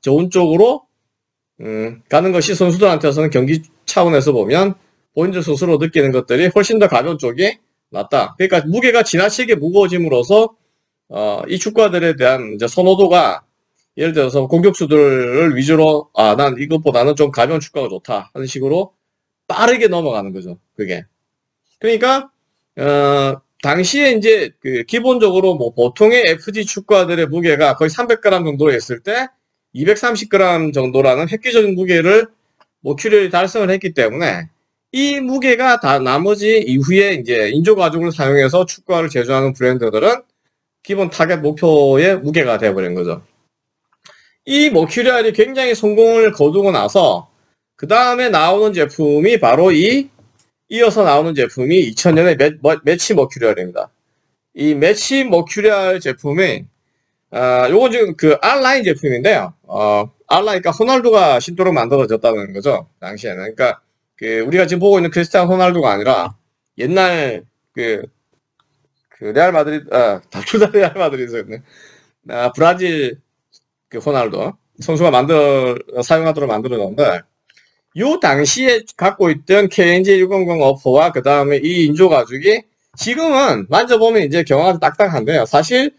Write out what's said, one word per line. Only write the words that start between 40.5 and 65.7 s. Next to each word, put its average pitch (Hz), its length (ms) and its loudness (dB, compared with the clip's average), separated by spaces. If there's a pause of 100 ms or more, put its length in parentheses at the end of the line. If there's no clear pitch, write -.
기본 196 260 -4
타겟 165 280 -2
목표의 151 800 2
무게가 135 380 -2
돼버린 95 360 -2
거죠. 87 300 -6 (1200)
이 285 240 2
머큐리얼이 226 640 0
굉장히 254 400 0
성공을 220 600 2
거두고 180 380 2
나서 107 580 0 (460)
그 147 120 -14
다음에 247 420 2
나오는 196 440 2
제품이 156 640 0
바로 147 320 4
이, 226 380 0 (600)
이어서 220 340 2
나오는 156 300 2
제품이 135 460 0
이천 156 360 0
년에 165 200 2
매-, 143 160 2 (100)
머-, 151 220 2
매치 175 300 -2
머큐리얼입니다. 110 760 -2 (640)
이 151 200 -2
매치 214 480 0
머큐리얼 196 800 0
제품이, 143 640 -4 (680)
아, 123 380 0
요건 226 220 4
지금 214 240 -2
그 156 260 2
R라인 262 420 0
제품인데요. 143 720 -2 (100)
어, 104 460 -2 (180)
R라인, 196 340 0
그러니까 175 100 -2
호날두가 220 680 2
신도로 180 340 -2
만들어졌다는 113 800 0
거죠, 98 340 -4 (120)
당시에는. 101 380 -12 (180)
그러니까 123 260 -2 (340)
그 113 260 -6
우리가 165 260 0
지금 175 140 -4
보고 196 180 4
있는 170 100 -2
크리스티아노 175 420 0
호날두가 180 400 2